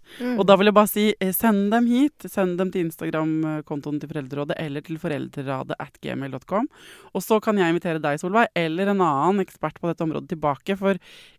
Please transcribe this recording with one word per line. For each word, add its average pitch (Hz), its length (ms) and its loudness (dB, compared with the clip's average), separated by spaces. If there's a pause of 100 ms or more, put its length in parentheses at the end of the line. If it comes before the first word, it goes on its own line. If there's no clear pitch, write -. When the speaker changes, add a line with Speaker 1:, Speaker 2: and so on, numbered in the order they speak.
(200)
Speaker 1:
Mm. 247 160 -2
Speaker 2:
Og 202 80 2
da 196 160 8
vil 208 80 6
jeg 208 80 6
bare 208 140 6
si, 214 280 2
eh, 190 140 -2
send 202 400 2
dem 240 160 2
hit, 247 400 0
send 180 300 -2
dem 190 120 0
til 180 140 -2
Instagram-kontoen 156 1160 -4
til 147 80 -10
Foreldrerådet 143 500 -6
eller 147 240 -8
til 165 160 -8
foreldrerådet 135 800 -6
at - 240 -14
gmail 135 320 -8
dot - 80 -14
com. 220 240 -4 (460)
Og 190 100 -6
så 214 160 2
kan 214 160 0
jeg 170 160 4
invitere 165 300 -2
deg, 147 180 0
Solveig, 208 340 2
eller 170 380 -2
en 196 80 2
annen 170 400 2
ekspert - 400 -6
på 170 80 -2
dette 165 160 -2
området 143 240 -4
tilbake, 156 480 -2
for 190 220 0 (400)